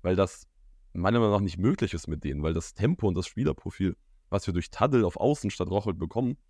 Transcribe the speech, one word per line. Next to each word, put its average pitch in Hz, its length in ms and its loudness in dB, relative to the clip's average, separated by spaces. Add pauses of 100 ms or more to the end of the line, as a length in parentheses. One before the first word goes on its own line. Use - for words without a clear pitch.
weil 92 120 2
das 95 320 0 (460)
meiner 98 280 2
Meinung 107 140 4
nach 101 60 4
nicht 87 160 -2
möglich 110 380 2
ist 80 120 -6
mit 78 160 -6
denen, 73 200 -4
weil 82 100 0
das 82 220 -4
Tempo 120 340 2
und 90 80 2
das 90 100 -2
Spielerprofil, 95 720 -2 (320)
was - 180 -2
wir 95 60 -2
durch 87 180 -2
Tuttle 127 360 2
auf 85 100 -2
Außen 131 340 0
statt - 180 -4
Rochelt 98 300 -2
bekommen 117 380 -4 (140)